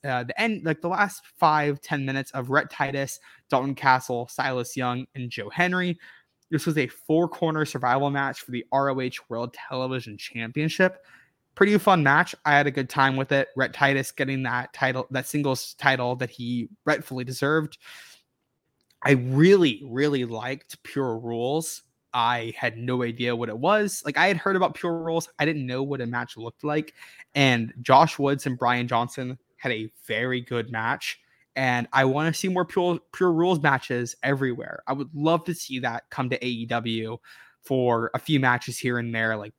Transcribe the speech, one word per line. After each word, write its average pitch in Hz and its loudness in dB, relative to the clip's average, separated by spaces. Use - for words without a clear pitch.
uh, 127 -2
the 123 -8
end, 220 -2
like, 156 -2
the 175 -4
last 190 -2
five, 151 2
ten 143 -4
minutes 135 -4
of 131 -6
Rhett 147 2
Titus, 139 -4
Dalton 135 2
Castle, 127 2
Silas 131 -4
Young, 123 -4
and 123 -8
Joe 104 -10
Henry. 180 0
This 156 0
was 156 0
a 135 0
four-corner 160 0
survival 135 0
match 139 -4
for - -14
the 120 -6
R 139 2
O 131 -2
H 127 -6
World 117 -6
Television 131 -8
Championship. 151 -2
Pretty 208 6
fun 180 6
match. 147 4
I 151 2
had 143 6
a 143 0
good 135 -2
time 135 2
with 135 -2
it. 139 2
Rhett 131 0
Titus 139 2
getting 135 -4
that 123 -4
title, 131 -2
that 131 -4
singles 143 -2
title 127 0
that 123 -4
he 120 -6
rightfully 135 -2
deserved. 147 -2
I 139 4
really, 139 6
really 135 0
liked 117 -8
Pure 127 -4
Rules. 120 -4
I 120 0
had 113 -2
no 123 -2
idea 120 -2
what 117 -4
it 107 -8
was. 202 0
Like, 147 -4
I 170 4
had 196 2
heard 196 0
about 185 2
Pure 165 -4
Rules. 165 -2
I 151 0
didn't 147 -2
know 127 -4
what 139 -6
a 120 -4
match 120 -6
looked 117 -12
like. 151 -2
And 123 4
Josh 135 8
Woods 139 0
and 127 -4
Brian 123 2
Johnson 123 -2
had 131 -4
a 113 -6
very 123 -2
good 120 -6
match. 113 -4
And 123 0
I 135 4
wanna 151 2
see - -4
more 185 0
Pure, 175 0
Pure 180 4
Rules 170 4
matches 127 0
everywhere. 131 -2
I 131 -2
would 139 -6
love 160 2
to 175 -4
see 131 -8
that 120 -6
come 127 -4
to 127 -4
A 127 -2
E 120 -4
W 113 -4
for 123 2
a 127 -2
few 147 2
matches 123 0
here 123 -2
and 117 -4
there, 113 0
like 104 -10